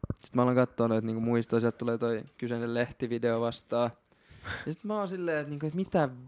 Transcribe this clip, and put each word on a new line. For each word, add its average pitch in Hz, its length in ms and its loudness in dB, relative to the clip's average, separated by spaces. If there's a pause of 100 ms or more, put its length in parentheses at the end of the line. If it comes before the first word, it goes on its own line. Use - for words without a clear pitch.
(240)
sit - 100 -12
mä 123 80 4
alan 123 120 4
kattoo 120 340 4
noita 113 180 2
niinku 113 140 -2
muistoja, 117 400 2
sieltä 117 180 2
tulee 117 200 -2
toi 117 260 0 (140)
kyseinen 117 360 -4
lehtivideo 117 640 0
vastaan. 120 500 0 (760)
Ja 151 60 -4
sit - 120 -10
mä 208 140 -4
oon 196 100 -2
silleen, 175 300 -2
että 147 120 -6
niinku, 147 160 -4
että 156 100 -2
mitä 180 320 2 (200)